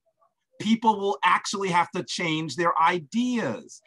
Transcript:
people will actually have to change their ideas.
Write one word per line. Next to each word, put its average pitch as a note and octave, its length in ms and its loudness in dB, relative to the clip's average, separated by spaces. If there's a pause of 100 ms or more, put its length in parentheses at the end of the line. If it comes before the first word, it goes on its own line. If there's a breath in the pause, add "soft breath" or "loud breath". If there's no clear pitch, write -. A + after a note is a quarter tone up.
(600)
people A3 380 2
will G3 260 -2
actually G3 440 0
have E3+ 240 2
to F#3 100 -4
change D#3 540 -4
their E3+ 260 2
ideas. F3+ 1040 -2